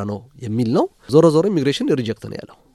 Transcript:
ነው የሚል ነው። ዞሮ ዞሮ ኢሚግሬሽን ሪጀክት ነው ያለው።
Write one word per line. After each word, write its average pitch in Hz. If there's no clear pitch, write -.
ነው 101
የሚል 117
ነው። 214
ዞሮ 156
ዞሮ 156
ኢሚግሬሽን 175
ሪጀክት 113
ነው 107
ያለው። -